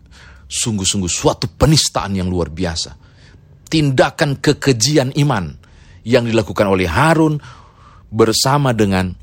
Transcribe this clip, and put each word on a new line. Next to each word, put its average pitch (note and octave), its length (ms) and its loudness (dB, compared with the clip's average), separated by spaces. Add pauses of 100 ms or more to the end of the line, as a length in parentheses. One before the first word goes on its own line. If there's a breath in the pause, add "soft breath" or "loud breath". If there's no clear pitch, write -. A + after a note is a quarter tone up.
(460 soft breath)
sungguh-sungguh G2 640 -4
suatu - 400 -2
penistaan G2+ 720 0
yang F#2 80 -2
luar E2+ 240 -4
biasa. E2 400 -6 (720 soft breath)
Tindakan D3 720 0
kekejian C#3 800 0
iman A#2+ 320 0 (560 soft breath)
yang A#2+ 240 2
dilakukan G#2+ 400 0
oleh F#2 160 2
Harun D#3 560 2 (720 loud breath)
bersama C3 560 2
dengan G2 540 0